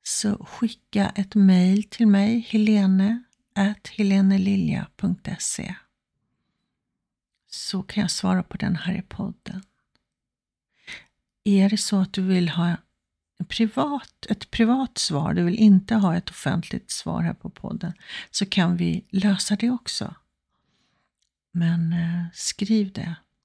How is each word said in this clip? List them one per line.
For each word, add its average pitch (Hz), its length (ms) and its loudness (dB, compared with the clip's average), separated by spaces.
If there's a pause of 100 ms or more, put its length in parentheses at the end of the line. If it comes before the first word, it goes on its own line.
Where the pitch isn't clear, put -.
så - 420 -4
skicka - 680 -4
ett 196 200 -4
mejl 190 480 6
till - 240 0
mig, 208 320 4
helene 214 840 2 (320)
at 202 320 -2
helene 196 500 2
lilja 190 580 0
punkt - 320 -4 (120)
se. - 360 -8 (1700)
Så - 360 -8
kan - 180 -4
jag - 100 -2
svara 185 320 0
på - 140 -12
den 190 180 -2
här 180 220 -4
i 185 40 -6
podden. - 600 -12 (1800)
Är 196 260 4
det 214 80 0
så 202 220 0
att 190 140 -2
du 196 80 -4
vill 185 280 2
ha 170 180 -2 (720)
en 180 60 -6
privat, 262 840 -4
ett - 220 -4
privat 247 460 0
svar, 156 360 -2
du 175 100 0
vill 175 120 0
inte 214 400 6
ha 190 200 2
ett - 140 -6
offentligt - 600 -6
svar - 300 -6
här 170 120 -2
på - 160 -14
podden, - 440 -10 (380)
så - 140 -4
kan 180 320 0
vi 170 320 -4
lösa 196 460 0
det 233 140 -2
också. - 460 -8 (1400)
Men, 170 420 0
eh, 170 400 -4
skriv 208 580 -2
det. 170 240 -10 (300)